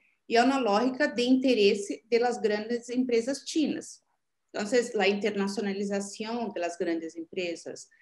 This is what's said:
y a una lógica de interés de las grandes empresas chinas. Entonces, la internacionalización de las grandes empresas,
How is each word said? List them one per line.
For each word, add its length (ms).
y 120
a 80
una 140
lógica 480
de 160
interés 840
de 140
las 220
grandes 480
empresas 540
chinas. 640
Entonces, 420
la 120
internacionalización 1500
de 80
las 160
grandes 400
empresas, 720